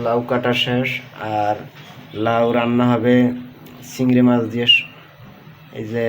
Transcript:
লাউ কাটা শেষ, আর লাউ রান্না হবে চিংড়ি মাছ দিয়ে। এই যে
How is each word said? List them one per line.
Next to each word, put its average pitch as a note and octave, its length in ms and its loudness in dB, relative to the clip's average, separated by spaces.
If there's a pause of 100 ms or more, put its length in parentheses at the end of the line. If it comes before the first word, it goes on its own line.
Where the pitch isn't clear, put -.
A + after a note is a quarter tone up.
লাউ A#2+ 140 0 (100)
কাটা B2 220 0 (120)
শেষ, B2+ 240 -2 (480)
আর G#2 200 0 (580)
লাউ A#2 320 0 (120)
রান্না A#2+ 340 2
হবে A#2+ 220 2 (760)
চিংড়ি B2+ 360 2
মাছ A#2+ 140 2 (100)
দিয়ে। A#2+ 160 -2 (1120)
এই A2+ 140 -10
যে A#2 160 -2